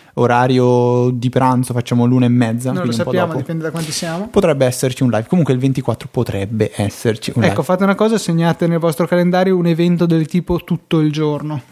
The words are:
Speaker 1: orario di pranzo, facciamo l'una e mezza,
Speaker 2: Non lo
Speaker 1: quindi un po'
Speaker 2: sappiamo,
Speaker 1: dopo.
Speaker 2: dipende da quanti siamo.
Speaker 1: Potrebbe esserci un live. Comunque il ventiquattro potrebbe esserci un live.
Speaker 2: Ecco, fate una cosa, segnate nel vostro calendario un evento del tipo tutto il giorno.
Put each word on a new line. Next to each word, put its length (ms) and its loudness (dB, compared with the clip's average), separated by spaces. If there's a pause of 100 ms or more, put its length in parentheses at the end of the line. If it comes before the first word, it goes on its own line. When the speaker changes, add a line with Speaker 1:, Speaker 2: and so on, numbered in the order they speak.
(180)
Speaker 1:
orario 920 2
di 200 -2
pranzo, 440 0
facciamo 320 0
l'una 200 4
e 40 2
mezza, 420 0
Speaker 2:
Non 60 -4
lo 60 -4
Speaker 1:
quindi 160 -2
un 40 0
po' 80 -6
Speaker 2:
sappiamo, 160 0
Speaker 1:
dopo. 120 -4
Speaker 2:
dipende 260 -6
da 60 -6
quanti 200 -6
siamo. 380 -6
Speaker 1:
Potrebbe 360 2
esserci 380 -2
un 60 4
live. 180 0
Comunque 260 2
il 60 0
ventiquattro 500 -2
potrebbe 640 -2
esserci 600 -4
un 60 0
live. 120 4
Speaker 2:
Ecco, 100 -2
fate 200 0
una 120 2
cosa, 220 0
segnate 480 0
nel 140 0
vostro 280 0
calendario 500 2
un 80 0
evento 400 2
del 200 2
tipo 380 -2
tutto 380 -2
il 100 2
giorno. 600 -4